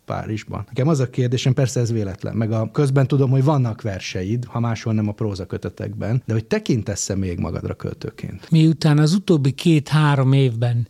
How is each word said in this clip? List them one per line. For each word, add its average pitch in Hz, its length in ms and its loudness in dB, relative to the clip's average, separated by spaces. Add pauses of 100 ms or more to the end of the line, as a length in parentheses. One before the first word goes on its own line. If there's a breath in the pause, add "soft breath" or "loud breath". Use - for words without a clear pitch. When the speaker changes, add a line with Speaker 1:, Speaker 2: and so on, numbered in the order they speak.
Speaker 1:
Párizsban. 101 640 -6
Nekem 131 200 -2
az 156 120 2
a 127 100 0
kérdésem, 127 440 0
persze 127 260 0
ez 117 120 0
véletlen, 104 440 -4
meg 110 160 0
a, 110 200 -2
közben 135 360 2
tudom, 139 220 2
hogy 135 140 4
vannak 131 380 0
verseid, 101 640 -4
ha - 140 -6
máshol 113 340 -2
nem 107 140 2
a 104 40 -2
prózakötetekben, 101 1120 -4
de 110 80 -2
hogy 110 120 0
tekintesz-e 117 680 -2
még 92 240 -4
magadra 85 340 -4
költőként? - 760 -10
Speaker 2:
Miután 160 460 4
az 151 160 4
utóbbi 156 380 2
két-három 147 840 2
évben 120 560 2